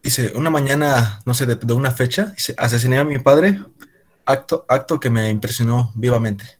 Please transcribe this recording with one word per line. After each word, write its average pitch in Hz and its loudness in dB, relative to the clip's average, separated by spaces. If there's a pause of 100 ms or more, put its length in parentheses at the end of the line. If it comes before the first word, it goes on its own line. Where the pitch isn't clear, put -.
dice, 123 -2
"Una 151 -2
mañana, 139 0
no 123 -2
sé, 127 -2
de, 120 0
de 120 -2
una 127 0
fecha, 127 0
dice, - -8
asesiné 120 2
a 143 2
mi 147 -2
padre, 165 4 (640)
acto, - -2
acto 135 0
que 127 -2
me 110 0
impresionó 117 -2
vivamente". 113 -2